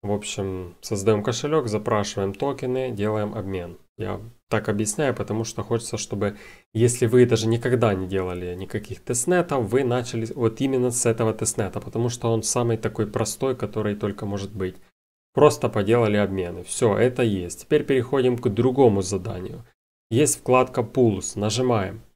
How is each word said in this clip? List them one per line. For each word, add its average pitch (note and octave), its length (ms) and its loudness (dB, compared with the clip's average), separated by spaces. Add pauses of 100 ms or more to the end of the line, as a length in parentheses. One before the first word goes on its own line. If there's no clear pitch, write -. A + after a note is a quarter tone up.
В G2+ 80 -6
общем, F#2+ 680 -6
создаем G#2 420 0
кошелек, C#3 460 0
запрашиваем G#2 640 -2
токены, C3 580 -4
делаем G#2 440 -2
обмен. F#2 420 -6 (220)
Я G2 240 -6 (260)
так A2 220 0
объясняю, A2 440 0
потому A2 300 -4
что - 180 -8
хочется, A2+ 360 -4
чтобы, G2+ 400 -4 (340)
если A#2+ 320 2
вы B2 220 8
даже A#2 200 2
никогда A#2 460 2
не F#2+ 140 -2
делали F2+ 480 -4
никаких G2 460 -8
тестнетов, D3 680 0
вы C3 160 2
начали A#2+ 500 -2
вот A#2 280 0
именно C3 300 2
с A#2+ 120 -2
этого A2+ 300 2
тестнета, G#2+ 460 -4
потому A#2 280 -2
что A#2+ 240 -2
он A2 100 0
самый A#2 360 0
такой G#2+ 280 -2
простой, A2+ 480 -2
который G#2 420 -4
только G#2 280 -6
может G2+ 300 -6
быть. F#2 220 -6 (580)
Просто C#3+ 340 6
поделали G#2+ 480 2
обмены. F#2+ 460 -2
Все, G2+ 340 2
это B2 260 2
есть. F#2+ 400 -2
Теперь D3 220 0
переходим B2+ 540 2
к A#2+ 100 0
другому A2 540 4
заданию. F#2 600 -6 (480)
Есть C3+ 280 2
вкладка B2+ 420 4
Pools. A2 580 0
Нажимаем. G#2+ 600 0 (160)